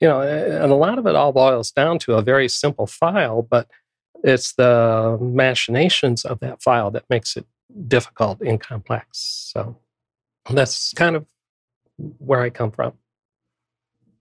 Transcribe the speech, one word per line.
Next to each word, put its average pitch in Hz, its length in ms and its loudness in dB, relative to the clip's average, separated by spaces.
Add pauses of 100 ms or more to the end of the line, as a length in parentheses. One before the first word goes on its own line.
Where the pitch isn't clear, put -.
You 165 80 6
know, 135 120 2
a-, 151 420 -4
and 143 80 4
a 139 40 6
lot 175 240 2
of 220 80 -2
it 170 80 2
all 143 160 4
boils 131 400 2
down 160 280 0
to - 160 0
a 110 60 4
very 127 280 2
simple - 380 -2
file, 160 540 -2
but 120 260 0 (560)
it's 131 300 2
the 113 680 4
machinations 127 1040 0
of 117 160 -8
that 131 200 -10
file 117 300 0
that - 180 -8
makes 117 280 -4
it - 80 -12 (420)
difficult 113 540 -2
and 110 180 -4
complex. - 600 -10 (340)
So 113 240 -10 (720)
that's - 440 -2
kind 165 220 0
of 151 100 -8 (920)
where 131 240 0
I 123 80 -2
come 117 220 -6
from. 120 220 -6 (1300)